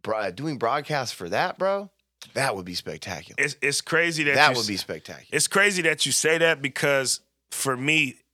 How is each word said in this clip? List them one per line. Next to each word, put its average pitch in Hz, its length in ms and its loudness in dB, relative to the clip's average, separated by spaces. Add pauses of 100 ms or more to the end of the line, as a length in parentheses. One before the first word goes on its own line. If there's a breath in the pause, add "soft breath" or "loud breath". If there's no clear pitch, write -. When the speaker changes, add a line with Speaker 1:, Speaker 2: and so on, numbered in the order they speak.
Speaker 1:
Bro-, 110 180 -2
uh, 101 120 -2
doing 139 260 -6
broadcasts 131 560 -2
for 90 160 -10
that, 139 300 0
bro, 196 320 -2 (420)
that 123 240 0
would 92 80 -8
be 90 100 -10
spectacular. 78 640 -10
Speaker 2:
It's, 143 240 -2
it's 139 220 0
crazy 160 420 0
that 143 120 4
Speaker 1:
That 147 160 8
Speaker 2:
you 123 40 0
Speaker 1:
would 117 60 0
Speaker 2:
s-, 107 60 -2
Speaker 1:
be 98 100 -4
spectacular. 80 520 -10
Speaker 2:
it's - 180 0
crazy 196 340 2
that 156 240 2
you 135 60 0
say 160 260 2
that 160 240 2
because 139 580 0 (300)
for 131 260 -2
me, 143 400 0 (180)